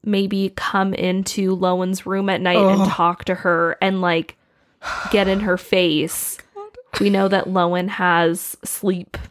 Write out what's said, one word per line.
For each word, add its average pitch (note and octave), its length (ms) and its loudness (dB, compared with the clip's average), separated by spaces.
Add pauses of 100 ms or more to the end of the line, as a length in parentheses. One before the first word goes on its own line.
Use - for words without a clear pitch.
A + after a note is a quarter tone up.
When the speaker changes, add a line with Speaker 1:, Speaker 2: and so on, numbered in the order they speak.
Speaker 1:
maybe G3 520 0
come G3 380 -2
into F#3+ 600 -2
Lowen's F#3 520 0
room G3 240 -2
at F#3 100 0
night F3+ 180 2
and G3 260 6
Speaker 2:
Ugh. F#3 80 2
Speaker 1:
talk F3 340 0
to F#3 100 0
her E3+ 460 0
and, F#3+ 180 0
like, E3+ 380 0 (720)
get G3+ 160 4
in F#3+ 140 0
her F#3 160 0
face. E3 800 0 (100)
Speaker 2:
<sighs> - 80 -20
God. - 460 -10
Speaker 1:
We G3+ 80 4
know G3 180 2
that F#3+ 200 0
Lowen F3+ 420 0
has E3+ 720 0
sleep - 540 -6 (140)